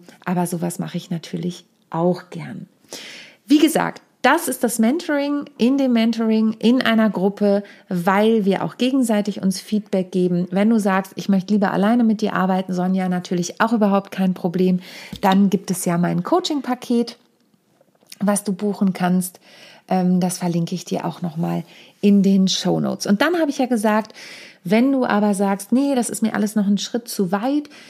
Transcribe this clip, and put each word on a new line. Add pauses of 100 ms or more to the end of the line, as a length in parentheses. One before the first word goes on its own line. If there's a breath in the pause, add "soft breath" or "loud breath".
(240 loud breath)
Aber
sowas
mache
ich
natürlich (240)
auch
gern. (800 loud breath)
Wie
gesagt, (200)
das
ist
das
Mentoring, (120)
in
dem
Mentoring,
in
einer
Gruppe, (260 loud breath)
weil
wir
auch
gegenseitig
uns
Feedback
geben.
Wenn
du
sagst,
„Ich
möchte
lieber
alleine
mit
dir
arbeiten,
Sonja“,
natürlich
auch
überhaupt
kein
Problem. (400 loud breath)
Dann
gibt
es
ja
mein
Coaching-Paket, (1000)
was
du
buchen
kannst. (480 loud breath)
Ähm,
das
verlinke
ich
dir
auch
nochmal (380 loud breath)
in
den
Shownotes.
Und
dann
habe
ich
ja
gesagt, (500 loud breath)
wenn
du
aber
sagst,
„Nee,
das
ist
mir
alles
noch
ein
Schritt
zu
weit“, (200 loud breath)